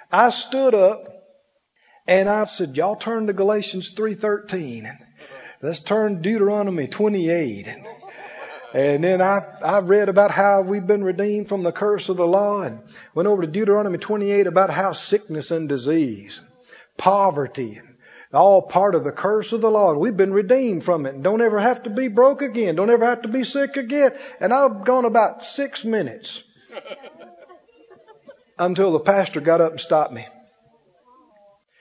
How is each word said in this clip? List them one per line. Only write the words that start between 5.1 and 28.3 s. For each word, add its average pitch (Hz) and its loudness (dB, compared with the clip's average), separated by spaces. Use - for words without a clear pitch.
let's 156 -6
turn 214 0
to 165 -8
Deuteronomy 202 0
twenty-eight." 165 -2
And, - -16
and 143 0
then 185 2
I, 196 2
I 190 2
read 196 2
about 196 6
how 196 4
we've 190 -4
been 202 0
redeemed 202 -2
from 196 -4
the 170 0
curse 202 -2
of 185 -4
the 175 2
law 202 2
and 113 -8
went 180 0
over 196 2
to 160 -4
Deuteronomy 202 0
twenty-eight 202 0
about 180 2
how 180 -2
sickness 156 -4
and 160 -4
disease, 127 -4
poverty, 143 0
and - -20
all 185 6
part 190 2
of 143 0
the 139 -4
curse 214 -2
of 220 -2
the 220 2
law. 208 4
And 147 0
we've 208 -2
been 190 2
redeemed 214 2
from 165 0
it 135 -8
and 135 -14
don't 208 2
ever 214 2
have 247 0
to 226 -10
be 254 -4
broke 254 4
again. 220 -2
Don't 196 0
ever 233 4
have 240 0
to 233 -8
be 247 -2
sick 277 -4
again. 269 2
And 190 0
I've 254 2
gone 254 2
about 220 0
six - -8
minutes 180 -6